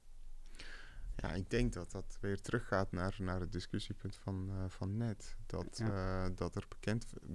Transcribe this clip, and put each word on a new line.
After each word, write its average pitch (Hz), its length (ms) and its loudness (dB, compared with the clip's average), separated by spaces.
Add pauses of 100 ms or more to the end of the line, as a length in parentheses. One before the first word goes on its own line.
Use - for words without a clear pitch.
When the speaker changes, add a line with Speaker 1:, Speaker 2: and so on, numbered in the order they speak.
(1160)
Speaker 1:
Ja, - 180 2
ik 95 160 0
denk 117 240 6
dat 90 180 -4
dat - 300 -4
weer 101 200 2
teruggaat 98 500 4
naar, 90 280 2
naar 92 200 2
het 90 120 0
discussiepunt 95 640 -2
van, 95 340 -2
eh, 98 180 0
van 95 300 -2
net. 113 380 -2 (100)
Dat, - 320 -4
Speaker 2:
Ja. 95 480 2
Speaker 1:
eh, 92 100 4
dat 87 200 0
er 101 140 -2
bekend, 110 360 0 (300)